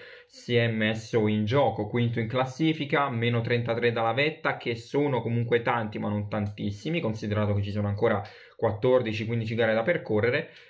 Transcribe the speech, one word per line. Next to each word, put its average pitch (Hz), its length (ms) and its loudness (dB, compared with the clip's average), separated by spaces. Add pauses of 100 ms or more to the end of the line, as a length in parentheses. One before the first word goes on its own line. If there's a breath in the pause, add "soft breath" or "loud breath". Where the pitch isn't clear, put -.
(280 loud breath)
si - 280 -4
è 117 120 4
messo 110 600 0
in 107 180 2
gioco, 113 420 2
quinto 117 320 0
in 110 80 -2
classifica, 139 800 0
meno 117 320 0
trentatré 117 500 0
dalla 113 220 0
vetta, 143 440 -2
che 120 180 -4
sono 135 460 0
comunque 117 420 0
tanti 113 360 -2
ma 110 100 -2
non 104 180 -2
tantissimi, 107 720 -4
considerato 107 560 -2
che 101 80 0
ci 101 80 -4
sono 104 160 -2
ancora 101 340 0 (340 loud breath)
quattordici, 110 680 2
quindici 113 300 -4
gare 110 180 4
da 110 80 2
percorrere, 117 680 0 (200 loud breath)